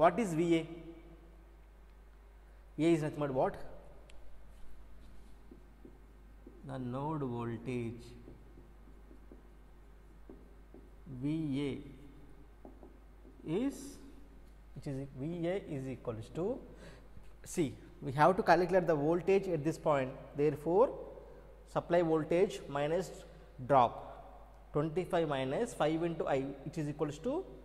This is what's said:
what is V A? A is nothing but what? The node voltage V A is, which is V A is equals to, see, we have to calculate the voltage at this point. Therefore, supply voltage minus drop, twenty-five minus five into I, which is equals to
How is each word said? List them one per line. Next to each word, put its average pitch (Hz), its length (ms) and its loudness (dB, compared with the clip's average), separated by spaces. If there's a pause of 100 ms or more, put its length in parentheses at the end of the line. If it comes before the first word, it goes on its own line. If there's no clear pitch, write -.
what 175 220 8
is 185 80 -2
V 160 120 2 (140)
A? 156 80 -2 (2000)
A 160 140 6
is 156 100 4
nothing 147 220 -2
but 135 160 0
what? - 180 0 (3000)
The 135 80 -8
node 139 420 -4 (140)
voltage 117 720 -6 (3250)
V 147 120 0 (320)
A 135 40 0 (1900)
is, 269 400 -6 (760)
which - 120 -14
is 139 200 -6 (140)
V 165 280 -4
A 185 80 0 (200)
is 131 100 -6
equals 120 480 -8
to, 202 240 -2 (840)
see, 143 300 0 (260)
we 143 120 -6 (100)
have 175 160 10
to 220 40 2
calculate 180 440 6
the 165 80 6 (100)
voltage 180 440 4
at 165 140 0
this 156 140 0
point. 139 340 2 (240)
Therefore, 156 560 4 (840)
supply 170 260 4
voltage 165 680 4
minus 147 420 0 (560)
drop, 120 360 8 (720)
twenty-five 165 560 0
minus 143 440 0
five 160 300 2
into 170 240 -2
I, 139 140 2 (240)
which 147 120 -8
is 151 120 -2
equals 147 320 -4
to 302 240 -2 (200)